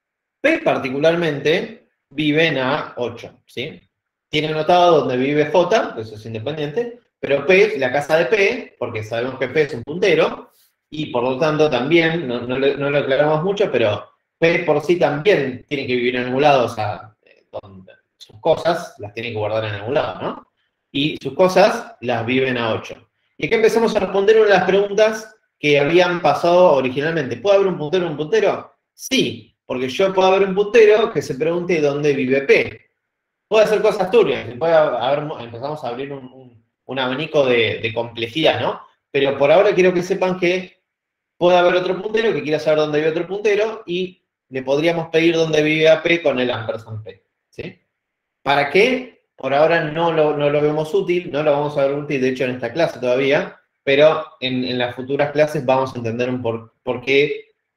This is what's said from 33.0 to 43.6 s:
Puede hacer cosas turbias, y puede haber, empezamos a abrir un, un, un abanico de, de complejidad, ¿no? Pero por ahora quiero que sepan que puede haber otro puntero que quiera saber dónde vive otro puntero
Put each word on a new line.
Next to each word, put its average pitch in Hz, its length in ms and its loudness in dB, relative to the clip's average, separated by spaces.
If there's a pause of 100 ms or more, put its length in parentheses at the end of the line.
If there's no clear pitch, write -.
Puede 214 160 4
hacer 208 160 0
cosas 196 300 0
turbias, 135 380 2
y 123 60 -14
puede 165 180 0
haber, 143 540 2 (120)
empezamos 127 440 -10
a 123 60 -6
abrir 135 220 -10
un, 135 140 -14
un, 127 400 -20 (200)
un 131 140 -8
abanico 139 460 0
de, 113 340 2
de 113 140 -6
complejidad, 117 680 -2
¿no? 185 220 -4 (280)
Pero 139 280 0
por 143 140 4
ahora 196 220 4
quiero 180 200 4
que 175 100 -2
sepan 185 360 -2
que 180 440 -4 (540)
puede 175 200 4
haber 175 180 4
otro 185 260 -2
puntero 220 320 0
que 139 100 -4
quiera 151 160 -2
saber 151 200 2
dónde 151 200 0
vive 156 120 0
otro 170 160 -4
puntero 214 580 -2